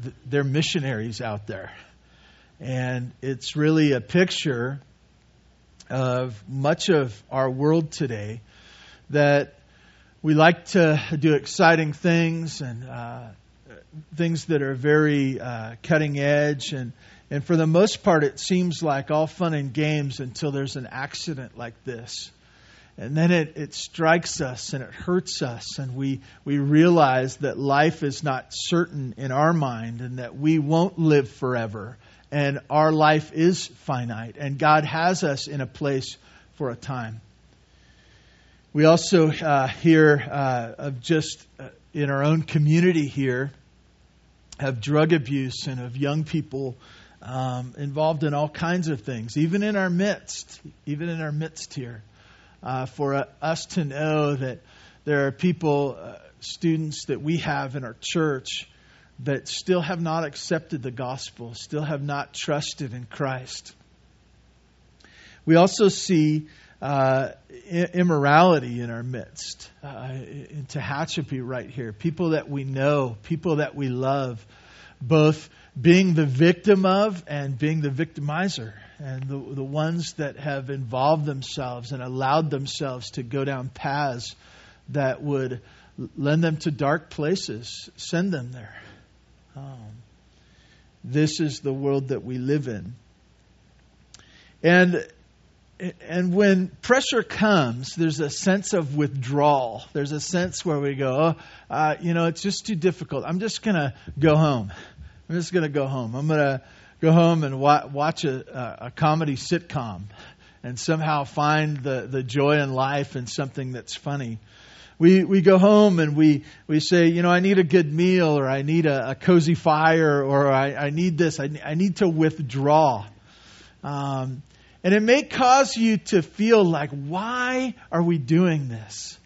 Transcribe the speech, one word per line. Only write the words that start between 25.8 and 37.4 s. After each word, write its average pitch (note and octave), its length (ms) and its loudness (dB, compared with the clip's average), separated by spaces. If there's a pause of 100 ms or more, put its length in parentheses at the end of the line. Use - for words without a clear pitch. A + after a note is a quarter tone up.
we, C3+ 240 -4 (240)
we C#3+ 140 -2
realize C#3+ 800 4
that C#3 200 -4
life C#3+ 460 2
is C#3+ 200 -4
not C3+ 260 -4
certain D3 640 -4
in C3 160 -8
our D3+ 220 4
mind A#2 480 -4
and B2 180 -10
that B2 180 -12
we D#3 220 4
won't E3 400 2
live D3 300 4
forever. A2+ 680 -6 (320)
And C#3 300 -2 (100)
our D#3 220 4
life D#3 400 4
is E3 360 2
finite. A#2 680 -8
And C#3+ 220 -8
God D3+ 240 6
has E3 400 0
us C#3+ 240 -4
in C#3+ 140 -8
a B2 40 -4
place C#3 520 -4 (380)
for C3 160 -6
a A#2 40 -8
time. A2+ 460 -10 (1500)